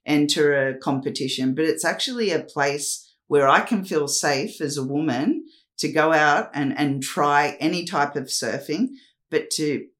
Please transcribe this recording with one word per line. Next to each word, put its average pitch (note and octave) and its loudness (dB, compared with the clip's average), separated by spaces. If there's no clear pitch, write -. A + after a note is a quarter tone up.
enter D3 4
a C3 -4
competition. C3+ -2
But D#3 0
it's D#3 0
actually A3+ -2
a D#3+ 0
place - -4
where C#3 4
I D#3+ 6
can G3 -2
feel D3+ -2
safe C#3+ -2
as C#3+ -4
a C3+ -4
woman D3 -2
to D3+ -4
go D#3 2
out D3+ 4
and, C3+ -2
and C#3 0
try D3 2
any E3+ -2
type D3 -2
of C#3 -4
surfing, C#3 -4
but - -2
to D3+ -2